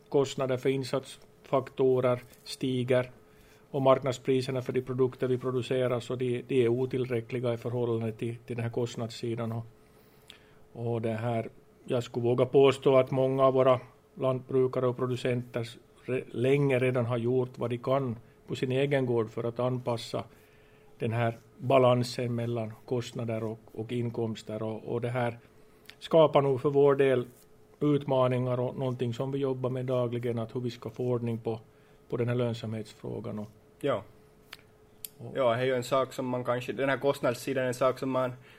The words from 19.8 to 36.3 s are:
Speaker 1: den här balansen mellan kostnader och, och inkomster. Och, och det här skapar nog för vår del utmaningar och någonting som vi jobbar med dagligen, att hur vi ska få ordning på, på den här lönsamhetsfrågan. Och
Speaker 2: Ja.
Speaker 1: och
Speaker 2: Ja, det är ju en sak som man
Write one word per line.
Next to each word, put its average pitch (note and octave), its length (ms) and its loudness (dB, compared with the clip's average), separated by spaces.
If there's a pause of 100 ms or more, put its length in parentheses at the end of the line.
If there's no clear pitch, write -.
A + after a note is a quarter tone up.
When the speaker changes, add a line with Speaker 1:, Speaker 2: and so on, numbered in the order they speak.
Speaker 1:
den A2+ 140 -2
här A#2 260 0 (200)
balansen B2 760 2
mellan A#2 380 -4 (140)
kostnader A#2 580 -4
och, A2 140 -6 (140)
och A2+ 200 -8
inkomster. A#2 680 -4
Och, A2 220 -6
och B2 160 -4
det A#2+ 100 -4
här A#2+ 280 -2 (600)
skapar D3 440 6
nog C#3 180 0
för D3+ 100 0
vår C#3 240 6
del C3+ 320 2 (540)
utmaningar B2+ 800 2
och B2 180 -4
någonting B2 360 -4
som C3+ 180 -4
vi C#3 60 -4
jobbar C3 320 -2
med B2+ 160 -4
dagligen, A#2+ 520 -2
att A2+ 160 -8
hur B2+ 60 -4
vi B2 100 -4
ska - 200 -12
få B2 140 -6
ordning A#2+ 340 -2
på, A2+ 220 -6 (480)
på - 80 -4
den A#2+ 120 0
här A#2+ 60 0
lönsamhetsfrågan. A2+ 1040 -6
Och G#2 100 -10 (360)
Speaker 2:
Ja. A#2+ 180 0 (1160)
Speaker 1:
och B2 180 -14
Speaker 2:
Ja, B2 180 2
det B2 60 -2
är B2+ 40 0
ju C3 100 0
en B2 80 -2
sak C3 300 0
som C3 140 -8
man B2 180 -4